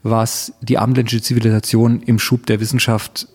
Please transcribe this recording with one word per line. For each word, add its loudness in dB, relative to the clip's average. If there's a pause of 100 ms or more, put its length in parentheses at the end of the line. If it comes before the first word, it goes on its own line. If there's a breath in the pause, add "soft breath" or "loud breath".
was -2
die 0
abendländische 0
Zivilisation 2
im 2
Schub -2
der 0
Wissenschaft -2